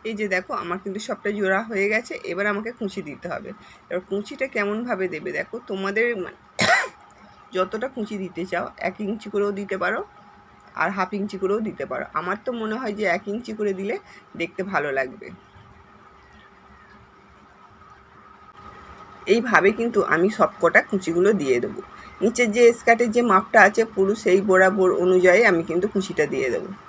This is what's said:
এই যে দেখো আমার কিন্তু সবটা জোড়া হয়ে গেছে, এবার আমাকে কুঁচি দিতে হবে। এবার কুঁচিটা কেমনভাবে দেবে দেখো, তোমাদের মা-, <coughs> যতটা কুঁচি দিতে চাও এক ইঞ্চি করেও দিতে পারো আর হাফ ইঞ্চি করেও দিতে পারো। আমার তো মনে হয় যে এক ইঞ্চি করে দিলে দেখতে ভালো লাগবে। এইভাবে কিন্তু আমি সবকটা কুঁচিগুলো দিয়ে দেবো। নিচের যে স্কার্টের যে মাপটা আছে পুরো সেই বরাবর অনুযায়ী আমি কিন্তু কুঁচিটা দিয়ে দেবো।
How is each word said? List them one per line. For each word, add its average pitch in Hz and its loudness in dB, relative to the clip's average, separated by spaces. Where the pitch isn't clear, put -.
এই 226 -6
যে 208 -4
দেখো 185 -2
আমার 175 -4
কিন্তু 196 -8
সবটা 214 -6
জোড়া 196 0
হয়ে 208 -2
গেছে, 226 -2
এবার 185 -4
আমাকে 208 -4
কুঁচি 208 -8
দিতে 147 -12
হবে। 135 -8
এবার 180 -6
কুঁচিটা 208 -6
কেমনভাবে 214 -2
দেবে 156 -8
দেখো, 147 -6
তোমাদের 202 -2
মা-, 185 -10
<coughs> - -2
যতটা 202 -2
কুঁচি 214 -8
দিতে 180 -6
চাও 175 -4
এক 190 -4
ইঞ্চি 214 -6
করেও 208 0
দিতে 196 -6
পারো 190 -2
আর 165 0
হাফ 190 -4
ইঞ্চি 202 -4
করেও 196 0
দিতে 196 -6
পারো। 131 -6
আমার 175 -2
তো 262 -6
মনে 220 -4
হয় 240 -6
যে 208 -4
এক 185 0
ইঞ্চি 220 -8
করে 214 -2
দিলে 196 -4
দেখতে 165 -6
ভালো 156 -2
লাগবে। 135 -4
এইভাবে 208 2
কিন্তু 226 -2
আমি 165 0
সবকটা 180 2
কুঁচিগুলো 185 0
দিয়ে 139 0
দেবো। 107 -6
নিচের 233 0
যে 240 4
স্কার্টের 233 2
যে 240 2
মাপটা 202 4
আছে 208 6
পুরো 196 0
সেই 185 4
বরাবর 190 6
অনুযায়ী 185 6
আমি 170 4
কিন্তু 170 -2
কুঁচিটা 180 0
দিয়ে 135 -2
দেবো। 110 -4